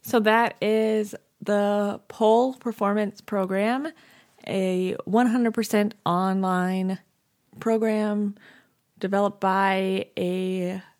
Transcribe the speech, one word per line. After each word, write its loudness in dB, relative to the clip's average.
so 0
that 2
is 0
the 0
Pole 4
Performance -2
Program, -2
a -2
one 2
hundred 2
percent 0
online 0
program 0
developed 0
by 0
a -4